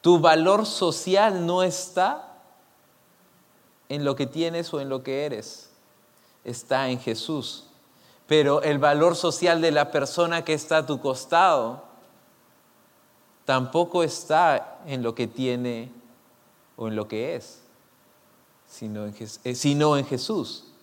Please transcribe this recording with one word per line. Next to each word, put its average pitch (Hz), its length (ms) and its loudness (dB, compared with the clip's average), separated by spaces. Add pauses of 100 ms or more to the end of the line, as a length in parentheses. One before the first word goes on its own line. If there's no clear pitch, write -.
Tu 170 180 8
valor 170 480 6
social 185 800 0
no 180 160 0
está - 720 -2 (1500)
en 143 160 -6
lo 139 120 0
que 135 100 -2
tienes 165 460 -4
o 151 80 -4
en 139 80 -8
lo 131 140 -4
que 135 220 -4
eres, - 460 -10 (760)
está 131 440 -2
en 127 120 -4
Jesús. - 640 -8 (600)
Pero 147 360 4
el 151 160 0
valor 147 380 4
social 170 440 0
de 165 100 2
la 147 200 2
persona 165 540 -2
que 156 100 0
está 156 240 0
a 147 80 -2
tu 135 140 -4
costado 135 840 0 (1600)
tampoco 160 580 0
está 156 840 0
en 135 160 -6
lo 117 120 -4
que 120 120 -4
tiene 123 680 -6 (840)
o 113 120 -8
en 110 80 -6
lo 107 100 -4
que 117 300 -6
es, - 240 -16 (1040)
sino 107 380 -10
en 104 100 -10
Jes-, 110 300 -16
eh, 123 100 -4
sino 143 420 4
en 139 100 -2
Jesús. 139 580 -6 (180)